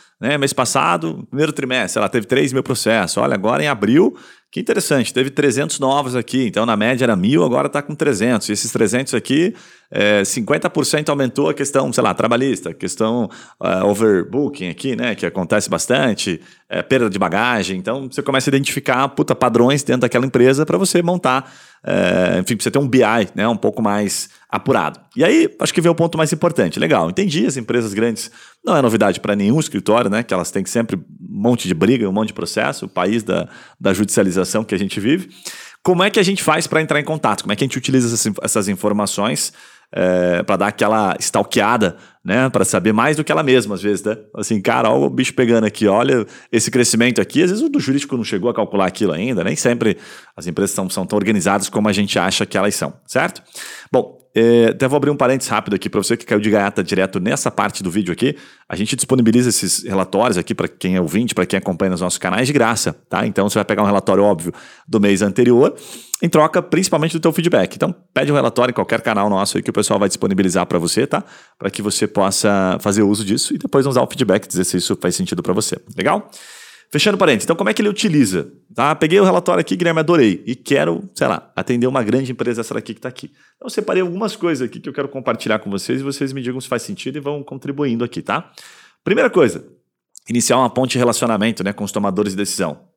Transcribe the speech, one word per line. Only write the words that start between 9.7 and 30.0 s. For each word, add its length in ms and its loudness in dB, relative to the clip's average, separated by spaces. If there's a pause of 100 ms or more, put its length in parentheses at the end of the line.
é, 360 2
cinquenta 440 -2
por 160 -2
cento 240 -2
aumentou 380 0
a 60 0
questão, 400 -2
sei 100 2
lá, 100 4
trabalhista, 600 0
questão, 560 -2 (340)
é, 200 0
overbooking 840 2
aqui, 260 -6
né, 220 -2
que 100 -6
acontece 440 -2
bastante, 720 0 (260)
é, 140 -6
perda 280 2
de 80 -4
bagagem. 600 0
Então, 340 -6
você 100 -6
começa 280 0
a 20 2
identificar, 580 0
puta, 240 0
padrões 500 2
dentro 180 0
daquela 240 0
empresa 400 4
pra 120 0
você 240 2
montar, 480 0 (360)
é, 540 2
enfim, 160 -2
pra 80 -6
você 80 -2
ter 80 0
um 80 -2
B 120 -8
I, 360 2
né, 120 0
um 80 0
pouco 260 -2
mais 480 -2 (200)
apurado. 500 0 (160)
E 80 2
aí, 260 4 (100)
acho 140 -2
que 60 2
vem 120 4
o 40 2
ponto 220 0
mais 160 0
importante. 460 0
Legal, 300 2
entendi, 360 0
as 100 -2
empresas 380 -2
grandes 380 -2 (340)
não 100 2
é 60 4
novidade 400 2
pra 140 0
nenhum 240 2
escritório, 500 0